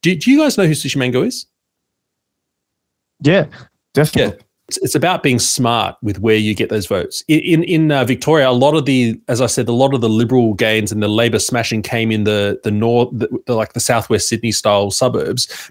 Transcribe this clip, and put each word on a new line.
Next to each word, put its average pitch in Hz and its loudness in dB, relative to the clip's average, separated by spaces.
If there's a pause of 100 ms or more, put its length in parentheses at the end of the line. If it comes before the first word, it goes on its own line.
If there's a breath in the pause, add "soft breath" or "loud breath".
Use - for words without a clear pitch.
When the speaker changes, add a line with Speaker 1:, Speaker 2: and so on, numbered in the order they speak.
Speaker 1:
Do, 180 2
do 233 0
you 277 6
guys 302 2
know 190 4
who 156 2
Sushi 143 -4
Mango 127 0
is? - -6 (1800)
Speaker 2:
Yeah, 151 2 (460 loud breath)
definitely. 135 0
Speaker 1:
Yeah. - -20 (260)
It's, - -8
it's - -4
about 170 0
being 123 2
smart 117 -2
with 101 -6
where 110 4
you 107 0
get 101 -2
those 104 -4
votes. - -4
I-, 156 4
in, 160 2
in, 160 2
uh, 135 2
Victoria, 135 2
a - 2
lot 139 4
of 147 0
the, 123 0
as 123 -2
I 123 2
said, 113 -2
a 117 -2
lot 135 2
of 131 -2
the 117 0
Liberal 117 2
gains 110 0
and 107 -4
the 104 0
Labor 113 2
smashing 117 -2
came 113 -2
in 107 0
the, 101 0
the 107 -2
north, 120 2
the, 113 -4 (180)
the, 120 -2
like, 110 -4
the 113 -6
southwest - 0
Sydney 113 -4
style 101 0
suburbs. - -4